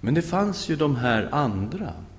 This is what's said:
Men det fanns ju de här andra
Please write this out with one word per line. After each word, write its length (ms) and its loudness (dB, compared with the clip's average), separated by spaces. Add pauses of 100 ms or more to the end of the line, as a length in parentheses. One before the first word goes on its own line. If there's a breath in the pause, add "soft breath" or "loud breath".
Men 140 2
det 80 4
fanns 460 0
ju 80 0
de 200 2
här 360 2
andra 600 -2 (240)